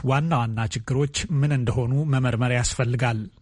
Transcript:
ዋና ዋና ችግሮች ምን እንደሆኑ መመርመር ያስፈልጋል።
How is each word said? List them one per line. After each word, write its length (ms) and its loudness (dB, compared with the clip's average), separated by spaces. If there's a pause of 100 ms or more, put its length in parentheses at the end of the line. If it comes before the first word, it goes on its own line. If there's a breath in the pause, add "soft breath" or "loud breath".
ዋና 320 2
ዋና 220 -2 (100)
ችግሮች 480 -2 (160)
ምን 200 2
እንደሆኑ 400 0 (140)
መመርመር 460 2
ያስፈልጋል። 680 0 (220)